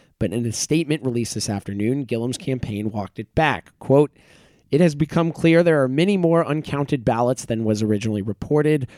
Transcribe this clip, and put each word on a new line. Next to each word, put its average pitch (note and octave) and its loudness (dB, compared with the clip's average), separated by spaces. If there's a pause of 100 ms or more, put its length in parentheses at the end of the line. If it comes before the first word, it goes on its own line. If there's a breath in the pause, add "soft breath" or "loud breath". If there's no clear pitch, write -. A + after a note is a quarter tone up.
(180 soft breath)
but F#2+ -2
in A#2 -2
a A2+ -4
statement D3+ -2
released A#2+ -4
this A2 -6
afternoon, G#2+ -2
Gillum's A#2 -4
campaign A2 -6
walked G#2 -8
it - -14
back. D3 0
Quote, C#3+ 4 (600 soft breath)
"It D3 4
has D#3+ 4
become D#3+ 0
clear E3 4
there D#3+ 4
are C3 2
many E3+ 2
more E3 4
uncounted C#3+ -2
ballots B2 0
than A2+ -2
was G#2+ 0
originally G#2+ -2
reported. D3 0 (100)